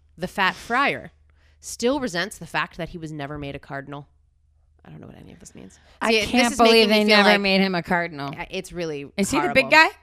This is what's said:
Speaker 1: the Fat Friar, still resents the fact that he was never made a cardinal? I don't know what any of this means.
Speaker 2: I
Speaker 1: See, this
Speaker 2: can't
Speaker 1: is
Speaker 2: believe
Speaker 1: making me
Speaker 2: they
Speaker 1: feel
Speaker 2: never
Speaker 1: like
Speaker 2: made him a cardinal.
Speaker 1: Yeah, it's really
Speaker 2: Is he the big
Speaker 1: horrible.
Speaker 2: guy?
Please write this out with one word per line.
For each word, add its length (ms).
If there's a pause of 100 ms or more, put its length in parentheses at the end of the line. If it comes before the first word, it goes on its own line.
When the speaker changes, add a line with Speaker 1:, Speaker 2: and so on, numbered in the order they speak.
(180)
Speaker 1:
the 100
Fat 260
Friar, 560 (500)
still 400
resents 360
the 100
fact 300
that 140
he 80
was 120
never 280
made 180
a 20
cardinal? 480 (800)
I 60
don't 100
know 60
what 100
any 160
of 80
this 140
means. 260 (220)
Speaker 2:
I 80
Speaker 1:
See, 100
this 100
Speaker 2:
can't 220
Speaker 1:
is 60
Speaker 2:
believe 140
Speaker 1:
making 180
me 60
Speaker 2:
they 100
Speaker 1:
feel 100
Speaker 2:
never 140
Speaker 1:
like 100
Speaker 2:
made 220
him 120
a 80
cardinal. 520
Speaker 1:
Yeah, 160
it's 220
really 440
Speaker 2:
Is 140
he 100
the 140
big 100
Speaker 1:
horrible. 60
Speaker 2:
guy? 180 (140)